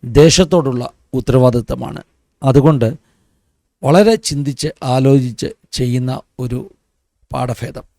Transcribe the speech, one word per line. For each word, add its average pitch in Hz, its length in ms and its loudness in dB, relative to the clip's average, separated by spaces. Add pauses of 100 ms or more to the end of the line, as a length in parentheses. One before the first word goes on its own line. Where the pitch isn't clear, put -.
ദേശത്തോടുള്ള 143 800 2 (300)
ഉത്തരവാദിത്തമാണ്. 127 880 0 (400)
അതുകൊണ്ട് 135 480 2 (920)
വളരെ 202 380 4
ചിന്തിച്ച് 143 500 -6 (120)
ആലോചിച്ച് 131 680 0 (220)
ചെയ്യുന്ന 127 400 -4 (280)
ഒരു 123 200 -8 (720)
പാഠഭേദം. - 540 -8 (120)